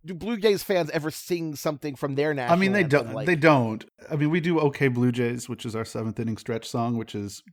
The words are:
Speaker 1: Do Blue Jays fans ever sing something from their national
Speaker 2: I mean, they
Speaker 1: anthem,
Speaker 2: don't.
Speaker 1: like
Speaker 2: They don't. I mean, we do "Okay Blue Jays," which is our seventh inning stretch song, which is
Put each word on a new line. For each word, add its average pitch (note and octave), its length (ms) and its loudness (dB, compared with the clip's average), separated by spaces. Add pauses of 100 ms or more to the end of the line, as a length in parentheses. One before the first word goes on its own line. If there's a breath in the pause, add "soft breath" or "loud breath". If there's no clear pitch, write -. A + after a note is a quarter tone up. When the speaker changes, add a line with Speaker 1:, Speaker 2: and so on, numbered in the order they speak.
Speaker 1:
Do F3+ 80 -10
Blue G3+ 240 -4
Jays G3+ 260 2
fans F3 280 0
ever D3+ 200 -4
sing E3 440 -6
something D3 420 -6
from C#3 180 -4
their D3 180 2
national C#3 240 2
Speaker 2:
I - 40 4
mean, F#3+ 100 4
they G3+ 120 4
Speaker 1:
anthem, C#3 240 2
Speaker 2:
don't. A#2 60 -10
Speaker 1:
like A2+ 140 -4
Speaker 2:
They F3+ 80 4
don't. C3 480 4 (260)
I D#3+ 80 -4
mean, D3+ 120 2
we F3 120 2
do E3 180 2
"Okay C#3+ 300 2
Blue B2 240 2
Jays," A#2+ 360 -2
which A#2 160 -10
is A2 120 -6
our A2+ 80 -4
seventh A2 340 -6
inning A2+ 180 -2
stretch A2+ 320 -6
song, A#2+ 280 -2
which A2 180 -8
is G2+ 260 -8 (120)